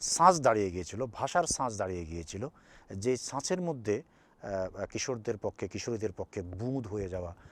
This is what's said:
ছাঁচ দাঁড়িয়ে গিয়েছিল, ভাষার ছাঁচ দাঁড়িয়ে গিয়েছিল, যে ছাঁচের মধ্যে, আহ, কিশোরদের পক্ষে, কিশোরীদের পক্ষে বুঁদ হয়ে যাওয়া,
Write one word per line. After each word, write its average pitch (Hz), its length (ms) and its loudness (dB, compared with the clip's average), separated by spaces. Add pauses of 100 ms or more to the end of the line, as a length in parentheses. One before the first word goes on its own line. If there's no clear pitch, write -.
ছাঁচ 170 400 8
দাঁড়িয়ে 110 300 6
গিয়েছিল, 92 360 -4
ভাষার 139 380 0
ছাঁচ 127 320 -2
দাঁড়িয়ে 95 280 -2
গিয়েছিল, 85 440 -6 (420)
যে 107 260 0
ছাঁচের 143 440 -4
মধ্যে, 127 420 0 (400)
আহ, 95 440 -4
কিশোরদের 110 520 -4
পক্ষে, 101 300 -4
কিশোরীদের 107 440 -4
পক্ষে 98 300 -8
বুঁদ 113 440 -4
হয়ে 98 220 -4
যাওয়া, 87 260 -6 (180)